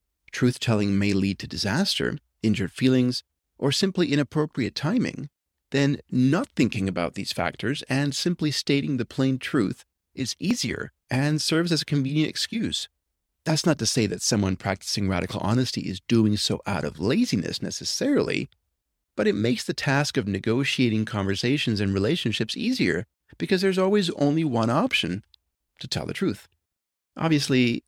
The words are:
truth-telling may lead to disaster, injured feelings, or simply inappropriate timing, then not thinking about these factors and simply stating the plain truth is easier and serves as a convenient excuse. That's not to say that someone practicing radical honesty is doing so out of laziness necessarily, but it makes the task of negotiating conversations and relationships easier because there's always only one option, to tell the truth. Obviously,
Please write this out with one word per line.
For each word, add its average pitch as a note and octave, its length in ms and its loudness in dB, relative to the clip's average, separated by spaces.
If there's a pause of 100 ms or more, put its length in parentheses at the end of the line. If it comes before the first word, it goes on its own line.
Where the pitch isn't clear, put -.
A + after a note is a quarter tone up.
(320)
truth-telling G#2 680 2
may G2+ 160 2
lead G2 260 0
to A2+ 80 -10
disaster, G2 680 -2 (240)
injured G2+ 300 0
feelings, B2+ 520 2 (340)
or C#3+ 140 0
simply F3+ 400 0
inappropriate D3 640 -2
timing, D3 540 -4 (420)
then C#3 280 2 (100)
not C3+ 460 2
thinking G2+ 320 2
about F2 260 -2
these - 200 -6
factors F#2+ 500 -4
and C3+ 320 -2
simply E3+ 340 -2
stating C#3+ 480 0
the A#2 80 -2
plain C3 320 0
truth - 460 -2 (320)
is B2 240 -4
easier - 520 -2 (180)
and D3 320 2
serves E3 300 2
as D3+ 100 0
a - 40 -6
convenient C#3+ 440 0
excuse. - 600 -4 (540)
That's D#3 220 0
not D3+ 140 4
to A2+ 60 -2
say A2 200 2
that G2 160 -2
someone F#2+ 340 2
practicing G2 540 -4
radical F2 320 -2
honesty B2 400 0
is F#2+ 260 -8
doing A2 300 4
so - 280 -2
out F#2+ 180 -4
of D2 160 -6
laziness B2+ 640 0
necessarily, - 880 -2 (680)
but - 100 2
it G3+ 80 2
makes A#2 280 0
the - 100 -4
task C#3+ 420 0
of G#2+ 120 0
negotiating A2 800 0
conversations G#2+ 760 0
and G2 120 0
relationships A2 640 0
easier D3+ 500 0 (320)
because F3+ 240 0
there's F#3+ 180 2
always F#3+ 320 2
only D3 320 2
one A#2 260 2
option, A#2 540 0 (560)
to C3+ 80 -12
tell - 180 -4
the - 80 -4
truth. - 340 -2 (680)
Obviously, C#3 720 2